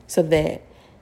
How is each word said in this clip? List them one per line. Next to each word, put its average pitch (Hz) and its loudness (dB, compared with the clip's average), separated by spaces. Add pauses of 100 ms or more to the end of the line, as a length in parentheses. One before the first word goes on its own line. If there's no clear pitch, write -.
so - 0
that 156 0 (380)